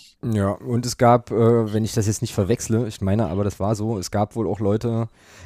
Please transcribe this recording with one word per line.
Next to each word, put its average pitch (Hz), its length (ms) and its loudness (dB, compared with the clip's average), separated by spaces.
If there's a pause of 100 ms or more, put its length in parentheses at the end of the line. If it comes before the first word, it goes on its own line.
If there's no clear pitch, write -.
(220)
Ja, 104 280 0
und 120 360 -2
es 120 120 -6
gab, 120 340 4
äh, 113 420 4
wenn 110 120 0
ich - 80 -6
das 107 140 0
jetzt 107 140 -2
nicht 113 120 -6
verwechsle, 113 540 0
ich 107 120 -12
meine 101 280 0
aber, 95 180 -2
das 95 160 -4
war 104 140 0
so, 107 220 -4
es 90 140 -8
gab 104 240 -2
wohl 110 120 -2
auch 95 120 -4
Leute, 113 480 0 (380)